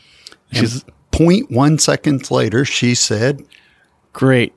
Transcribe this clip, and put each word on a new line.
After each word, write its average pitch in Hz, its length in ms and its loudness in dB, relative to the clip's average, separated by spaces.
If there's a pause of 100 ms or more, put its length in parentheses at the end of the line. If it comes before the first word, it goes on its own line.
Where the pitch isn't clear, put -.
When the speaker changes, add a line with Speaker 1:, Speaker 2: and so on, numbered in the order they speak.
(500)
Speaker 1:
And 117 80 -6
Speaker 2:
She's 117 260 -4 (260)
Speaker 1:
point 175 400 2
one 143 280 2
seconds 143 520 -2
later, 123 340 0
she 123 300 0
said, 120 480 -2 (720)
Speaker 2:
"Great. 131 440 2